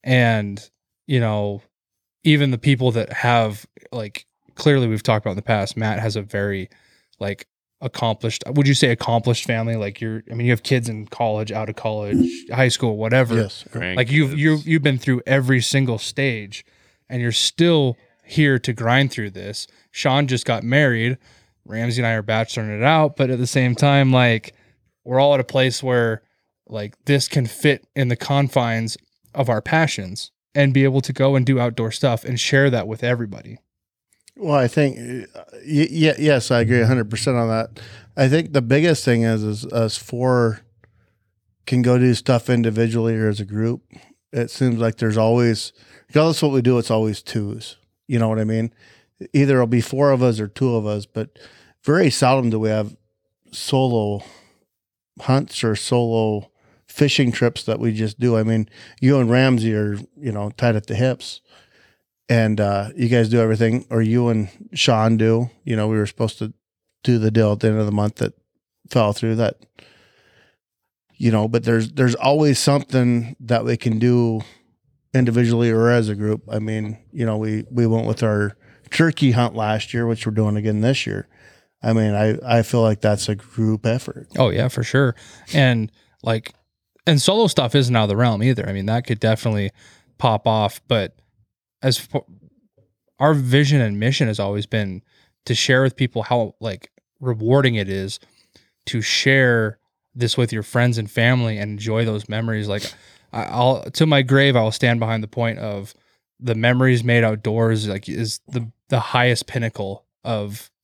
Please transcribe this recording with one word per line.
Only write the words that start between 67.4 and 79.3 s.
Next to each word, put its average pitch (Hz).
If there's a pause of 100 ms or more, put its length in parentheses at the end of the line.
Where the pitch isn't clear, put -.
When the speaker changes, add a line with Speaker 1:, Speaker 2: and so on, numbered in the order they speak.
Speaker 2:
at 104
the 113
end 107
of 107
the 104
month 104
that - (540)
fell 104
through 113
that, 113 (1600)
you 120
know, 107
but 117
there's, 113
there's 123
always 143
something 123
that 113
we 120
can 110
do 117 (720)
individually 120
or 113
as 117
a 107
group. 107
I 110
mean, 110 (140)
you 127
know, 110
we, 107
we 120
went 113
with 110
our 104 (340)
turkey 151